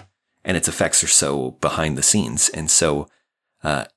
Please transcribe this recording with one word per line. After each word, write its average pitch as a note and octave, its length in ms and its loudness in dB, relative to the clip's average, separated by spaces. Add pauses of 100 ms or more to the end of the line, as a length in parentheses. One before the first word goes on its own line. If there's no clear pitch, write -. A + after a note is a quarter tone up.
(460)
and F2+ 100 0
its D#2+ 140 0
effects - 340 0
are - 40 -6
so C#2 520 0
behind D#2 380 -2
the C#2 60 -4
scenes. - 460 2
And D#2 220 -4
so, D2 380 2 (540)
uh, C#2+ 220 -2 (120)